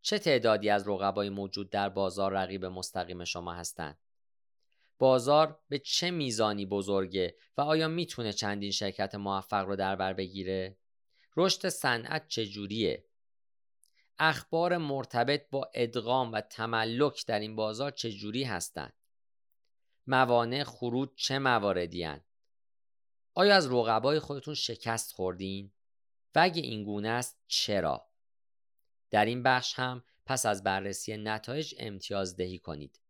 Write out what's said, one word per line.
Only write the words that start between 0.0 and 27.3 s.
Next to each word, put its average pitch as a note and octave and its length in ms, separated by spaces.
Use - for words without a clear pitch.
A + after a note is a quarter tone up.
چه G#3+ 160
تعدادی A2+ 520
از G2+ 180
رقبای G2 400
موجود G2 420
در G2+ 180
بازار F#2+ 440
رقیب F#2+ 320
مستقیم F2+ 600
شما F2 280
هستن؟ E2 460
بازار C3+ 600
به C#3+ 100
چه - 320
میزانی A2 560
بزرگه F#2+ 720
و C#3 40
آیا D#3 280
می‌تونه D#3+ 440
چندین G2+ 380
شرکت G2 440
موفق G2 500
رو G2 120
در F#2+ 200
بر F#2+ 160
بگیره؟ F#2+ 640
رشد F3+ 320
صنعت C3 600
چجوریه؟ G2+ 760
اخبار E3 580
مرتبط C#3 760
با C3+ 240
ادغام A#2+ 580
و A2 80
تملک A2+ 840
در G#2+ 140
این G#2+ 160
بازار A2 340
چجوری A2 540
هستن؟ F2 480
موانع B2+ 580
خروج B2 520
چه C3+ 220
مواردی F#2+ 680
هن؟ D2 200
آیا G3+ 200
از D3+ 180
رقبای A#2 460
خودتون C#3+ 360
شکست - 580
خوردین؟ F#2+ 600
و D3+ 80
اگه E3+ 200
این A2 220
گونه G#2 240
است، B2 380